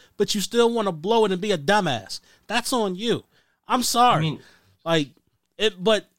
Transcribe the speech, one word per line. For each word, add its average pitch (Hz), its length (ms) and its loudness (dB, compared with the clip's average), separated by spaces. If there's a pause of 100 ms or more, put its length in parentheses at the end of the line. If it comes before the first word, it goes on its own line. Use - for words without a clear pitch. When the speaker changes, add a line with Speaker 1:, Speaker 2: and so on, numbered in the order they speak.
(160)
Speaker 1:
but 202 160 -2
you 208 100 -2
still 233 300 2
wanna 208 200 -2
blow 208 320 2
it 196 80 2
and 180 80 -2
be 208 100 -2
a 185 80 0
dumbass. 147 640 -2 (260)
That's 226 260 -4
on 214 220 0
you. 208 300 -4 (420)
I'm 247 160 0
sorry. 240 360 4
Speaker 2:
I - 20 0
mean 160 200 -2 (440)
Speaker 1:
Like, 160 240 0 (500)
it, 190 240 -2
but 208 260 0 (100)